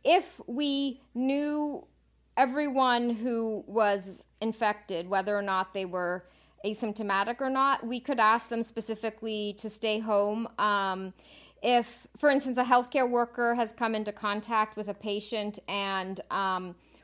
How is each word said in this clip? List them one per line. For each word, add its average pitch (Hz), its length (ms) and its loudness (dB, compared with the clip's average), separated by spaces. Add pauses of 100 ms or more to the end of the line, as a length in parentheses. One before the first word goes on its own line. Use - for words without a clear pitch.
If - 420 2
we 277 560 -2 (140)
knew 294 720 -2 (500)
everyone 254 720 2
who 226 560 -2
was 202 580 0 (160)
infected, 208 720 -2
whether 196 260 0
or 202 60 0
not 190 320 -2
they 190 120 -4
were 180 400 -4 (380)
asymptomatic 208 800 -2
or 262 80 -2
not, 269 360 2
we 240 140 -4
could 254 200 -2
ask 220 300 4
them 233 120 -2
specifically 214 960 -6
to 220 120 -8
stay 214 280 -2
home. 214 500 0 (120)
Um, 190 540 0 (500)
if, 240 440 0 (100)
for 294 120 4
instance, 269 300 2
a 247 40 4
healthcare 247 460 4
worker 240 460 2
has 233 160 0
come 226 240 0
into 214 160 -2
contact 214 680 -2
with 208 100 -6
a 202 60 -4
patient 208 640 -6 (100)
and, 190 600 -4
um, 185 460 -2 (280)